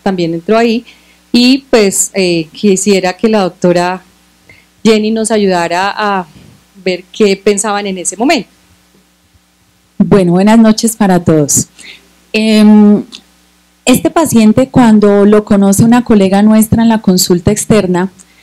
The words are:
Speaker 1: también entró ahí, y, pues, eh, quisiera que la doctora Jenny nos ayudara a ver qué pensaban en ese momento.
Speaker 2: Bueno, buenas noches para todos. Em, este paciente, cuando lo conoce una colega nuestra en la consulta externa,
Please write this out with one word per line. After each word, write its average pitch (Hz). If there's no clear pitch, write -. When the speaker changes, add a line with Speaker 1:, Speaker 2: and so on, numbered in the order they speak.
Speaker 1:
también 180
entró 170
ahí, 233
y, 254
pues, 202
eh, 175
quisiera 190
que -
la 214
doctora 180
Jenny 214
nos 220
ayudara 185
a 196
ver 180
qué 196
pensaban 202
en 190
ese 180
momento. 254
Speaker 2:
Bueno, 180
buenas 208
noches 220
para 185
todos. 156
Em, 214
este 254
paciente, 247
cuando 208
lo 214
conoce 196
una 240
colega 196
nuestra 220
en 226
la 220
consulta 180
externa, 190